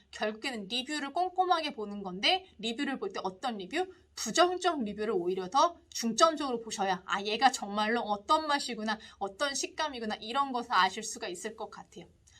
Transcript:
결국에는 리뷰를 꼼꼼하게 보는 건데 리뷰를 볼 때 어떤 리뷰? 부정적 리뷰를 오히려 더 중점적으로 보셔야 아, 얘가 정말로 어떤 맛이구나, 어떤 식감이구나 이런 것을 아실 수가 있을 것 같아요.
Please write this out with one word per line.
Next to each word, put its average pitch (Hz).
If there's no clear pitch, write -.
결국에는 220
리뷰를 277
꼼꼼하게 359
보는 208
건데 262
리뷰를 240
볼 403
때 -
어떤 202
리뷰? 285
부정적 349
리뷰를 208
오히려 180
더 320
중점적으로 262
보셔야 196
아, 196
얘가 240
정말로 214
어떤 214
맛이구나, 220
어떤 294
식감이구나 262
이런 262
것을 240
아실 190
수가 220
있을 180
것 208
같아요. -